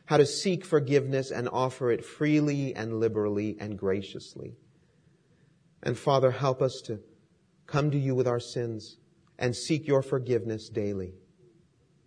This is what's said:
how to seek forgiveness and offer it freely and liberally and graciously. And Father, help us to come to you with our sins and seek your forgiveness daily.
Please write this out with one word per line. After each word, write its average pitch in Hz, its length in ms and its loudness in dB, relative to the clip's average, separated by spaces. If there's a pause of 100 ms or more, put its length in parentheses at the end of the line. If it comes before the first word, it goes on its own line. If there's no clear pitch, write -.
how 151 120 2
to 143 80 8
seek 180 400 -2
forgiveness 135 680 2
and 123 160 -4
offer 127 440 0
it 110 120 0
freely 147 720 0
and 113 240 -4
liberally 107 580 0
and 104 200 -6
graciously. - 800 -4 (1200)
And 123 160 -2
Father, 131 340 4
help 131 300 0
us 131 240 0
to 110 140 -6 (680)
come 147 240 2
to 143 60 2
you 135 180 0
with 127 120 2
our 120 140 2
sins 117 560 -8 (420)
and 123 160 0
seek 156 320 -2
your 135 140 4
forgiveness 113 680 -2
daily. 101 480 -4 (920)